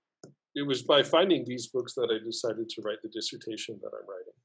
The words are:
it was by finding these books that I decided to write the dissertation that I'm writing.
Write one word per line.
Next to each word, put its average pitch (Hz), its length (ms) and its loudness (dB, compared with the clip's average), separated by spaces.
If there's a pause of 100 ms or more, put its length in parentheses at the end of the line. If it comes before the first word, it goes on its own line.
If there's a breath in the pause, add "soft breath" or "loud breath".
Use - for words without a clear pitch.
(560)
it 143 100 -2
was 131 160 0
by 143 220 8
finding 165 420 4
these 123 220 -6
books 123 260 -4
that 120 180 0
I 110 140 0
decided 113 440 -4
to - 120 -10
write 104 220 -4
the 110 60 -10
dissertation 107 720 -8
that - 120 -10
I'm 101 160 -12
writing. 92 360 -14